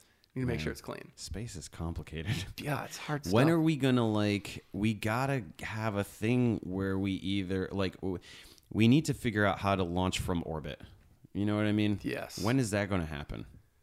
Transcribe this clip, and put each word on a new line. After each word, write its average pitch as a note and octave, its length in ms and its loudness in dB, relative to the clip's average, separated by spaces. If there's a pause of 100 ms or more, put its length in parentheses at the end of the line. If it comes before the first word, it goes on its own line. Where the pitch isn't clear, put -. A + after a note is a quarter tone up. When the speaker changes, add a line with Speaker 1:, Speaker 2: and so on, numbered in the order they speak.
(380)
Speaker 1:
You C3 80 -2
need - 0 -
to A#2+ 80 0
make - 60 -2
Speaker 2:
Yeah. D#2 60 -6
Speaker 1:
sure - 60 -2
it's - 100 -10
clean. - 340 -12
Speaker 2:
Space G#2+ 400 -10
is D2+ 120 -10
complicated. E2 640 -6 (140)
<laughs> - 160 -14
Speaker 1:
Yeah, C#3+ 240 -4
it's - 120 -14
hard D3 320 -4
Speaker 2:
When A2+ 180 6
Speaker 1:
stuff. E3 60 6
Speaker 2:
are E3+ 80 4
we D#3+ 140 4
gonna, B2+ 320 4
like, G#2 640 0
we G#2+ 220 0
gotta A#2+ 500 -2 (180)
have G#2+ 340 -4
a G2+ 80 2
thing A#2 600 2
where F#2+ 360 -2
we G2 140 0
either, F#2+ 580 -2
like, F#2+ 300 -2
w-, F2+ 180 -2 (520)
we G#2+ 160 6
need D3+ 180 8
to D3 100 0
figure G#2 300 0
out F#2+ 140 2
how G2 160 2
to F#2+ 80 0
launch F2+ 360 0
from F2 260 -2
orbit. D#2 340 -6 (540)
You G2 120 -2
know G#2 100 0
what G#2 100 2
I G#2 60 2
mean? G#2 320 2
Speaker 1:
Yes. - 360 -6
Speaker 2:
When A#2 200 2
is A#2 120 0
that G2+ 180 0
gonna F#2 160 0
happen? C#2+ 400 -8 (380)